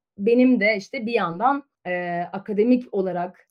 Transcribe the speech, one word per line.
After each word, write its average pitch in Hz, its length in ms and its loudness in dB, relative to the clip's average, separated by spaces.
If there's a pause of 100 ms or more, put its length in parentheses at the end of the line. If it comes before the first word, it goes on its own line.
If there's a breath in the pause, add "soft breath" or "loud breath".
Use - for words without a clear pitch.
(180)
benim 240 420 4
de 208 160 2
işte 214 300 -8
bir 240 60 -6
yandan, 220 520 0 (220)
e, 175 340 -4 (120)
akademik 220 600 0
olarak, 180 560 -6